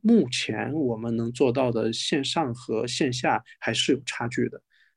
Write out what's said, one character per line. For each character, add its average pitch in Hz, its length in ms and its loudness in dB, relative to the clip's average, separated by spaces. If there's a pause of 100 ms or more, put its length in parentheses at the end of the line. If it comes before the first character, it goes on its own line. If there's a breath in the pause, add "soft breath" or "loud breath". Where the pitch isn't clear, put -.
目 214 260 6
前 113 440 -4
我 131 240 0
们 117 200 -4
能 117 160 -2
做 127 180 2
到 123 220 2
的 113 200 0
线 139 320 -2
上 135 300 -2
和 117 320 -4
线 127 260 0
下 123 300 0 (160 loud breath)
还 113 160 -2
是 - 180 2
有 123 140 2
差 - 220 -6
距 120 200 -2
的。 - 140 -12 (340 soft breath)